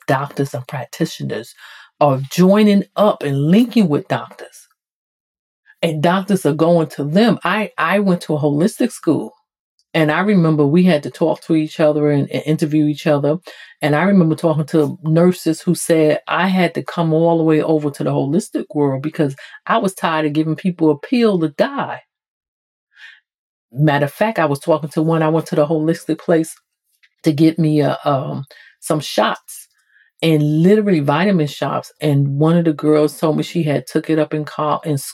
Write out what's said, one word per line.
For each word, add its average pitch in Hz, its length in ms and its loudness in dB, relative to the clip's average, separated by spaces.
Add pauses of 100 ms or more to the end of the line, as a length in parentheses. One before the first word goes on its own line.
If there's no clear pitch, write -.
doctors 139 480 -4
and 127 120 -10
practitioners 139 880 -8 (460)
are 139 300 2
joining 202 540 4 (120)
up 202 260 2
and 143 280 0
linking 220 380 4
with 143 200 -2
doctors. - 580 -10 (1160)
And 156 200 -2
doctors 190 440 0
are - 80 2
going 160 360 2
to 143 140 -8
them. 190 400 2
I, 196 320 -2
I 175 220 0
went 185 240 0
to 165 120 -4
a 147 60 -2
holistic 156 500 0
school, - 440 -4 (580)
and 156 180 2
I 160 100 0
remember 165 460 2
we 170 180 4
had 160 180 4
to 127 80 -8
talk 156 320 -2
to - 120 -2
each 156 240 -2
other 151 320 2
and, 143 200 0
and - 160 -6
interview 151 400 0
each 151 200 -4
other. 147 300 0 (460)
And 147 120 0
I 156 100 2
remember 180 300 4
talking 156 340 -2
to 147 340 0
nurses 160 580 2
who 175 140 0
said, 156 520 2
"I 170 220 -2
had 185 280 0
to - 60 -6
come 165 300 -2
all 165 240 2
the 165 80 0
way 156 180 2
over 151 280 0
to 143 120 -8
the 143 100 -2
holistic 143 520 -4 (100)
world 139 280 -2
because 147 340 -4 (300)
I 185 100 0
was 196 180 -2
tired 160 300 -2
of 147 80 -2
giving 156 240 -2
people 165 340 0
a 143 80 0
pill 226 420 0
to 160 100 -2
die." 214 500 -4 (1700)
Matter 143 360 0
of 139 60 -6
fact, 220 260 -2
I 165 80 2
was 143 140 -2
talking 156 300 -2
to 160 120 -2
one, 160 200 0
I 156 60 2
went 160 200 -2
to 170 80 -4
the 151 100 2
holistic 156 520 -2
place 165 380 -2 (680)
to 160 80 2
get 160 260 2
me 151 220 2
a, 139 260 0
um, 139 400 -4 (340)
some 156 200 -4
shots - 680 -6 (540)
and 156 400 2
literally 202 380 4
vitamin 156 480 0
shots. 139 520 -6
And 143 380 0
one 160 180 4
of 170 80 2
the 160 80 0
girls 151 460 0
told 156 180 0
me 151 60 -2
she 170 220 -4
had 143 220 -2
took - 220 -4
it 156 100 0
up 151 140 -2
in 151 140 -4
col-, 151 380 -4
in 156 100 -2
s-, - 200 -8